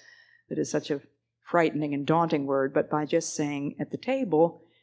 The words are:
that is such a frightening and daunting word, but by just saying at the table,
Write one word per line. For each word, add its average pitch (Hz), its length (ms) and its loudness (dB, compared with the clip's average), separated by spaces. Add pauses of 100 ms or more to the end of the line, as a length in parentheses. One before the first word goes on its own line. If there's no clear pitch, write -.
(500)
that 156 100 -4
is 147 100 -2
such - 220 -4
a 139 100 -4 (380)
frightening 151 540 0
and 143 120 -4
daunting 160 400 2
word, 135 280 0
but 151 160 0
by 151 160 0
just 165 280 0
saying 147 460 -4
at 147 120 -4
the 165 60 -6
table, 170 680 0 (180)